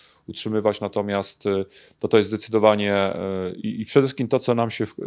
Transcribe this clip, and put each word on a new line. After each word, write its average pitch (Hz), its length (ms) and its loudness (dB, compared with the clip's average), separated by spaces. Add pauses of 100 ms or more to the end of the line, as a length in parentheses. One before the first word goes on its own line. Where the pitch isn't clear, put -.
(280)
utrzymywać. 107 540 -2
Natomiast, 101 640 -4
y, 98 200 0 (340)
to, - 80 -4
to 113 100 6
jest 101 120 4
zdecydowanie, 104 840 2
y, 92 400 -6
i, 107 260 -8
i 104 40 -8
przede 135 220 4
wszystkim 131 200 -4
to, 127 120 0
co 120 160 0
nam 117 140 0
się 110 160 -4
w, - 100 -12 (120)